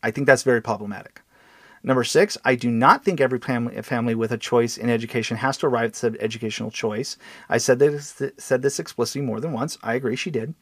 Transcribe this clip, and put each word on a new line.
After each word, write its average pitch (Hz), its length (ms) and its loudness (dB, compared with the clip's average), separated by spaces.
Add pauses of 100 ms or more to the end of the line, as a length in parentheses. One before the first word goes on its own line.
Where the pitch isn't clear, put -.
I 113 80 -2
think 139 160 0
that's 131 160 8
very 120 180 4
problematic. 101 600 -8 (600)
Number 127 220 2
six, 180 400 2
I 127 120 4
do 120 140 -2
not 127 340 6
think 180 160 0
every 127 180 2
family, 120 440 -4
family 117 320 0
with 113 180 0
a 117 60 -2
choice 117 380 0
in 117 140 -2
education 113 460 -2
has 135 220 -2
to - 80 0
arrive 117 240 0
at - 60 -16
said 110 240 -2
educational 113 520 -6
choice. 113 440 -6 (320)
I 117 100 0
said 123 200 4
this, 143 420 0 (160)
said 127 260 -2
this 139 180 -2
explicitly 139 420 -4
more 110 180 -4
than 160 120 -6
once. 131 300 -6
I 113 120 -4
agree 127 220 -2
she 175 140 -6
did. 127 320 -4